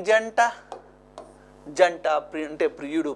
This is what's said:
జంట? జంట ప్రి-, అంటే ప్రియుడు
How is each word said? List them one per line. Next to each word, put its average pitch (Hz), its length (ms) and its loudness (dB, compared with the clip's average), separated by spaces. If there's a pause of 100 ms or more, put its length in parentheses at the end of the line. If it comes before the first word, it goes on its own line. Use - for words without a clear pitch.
జంట? 220 320 2 (1400)
జంట 175 280 4 (260)
ప్రి-, 156 180 -6
అంటే 156 160 0 (140)
ప్రియుడు 151 360 -2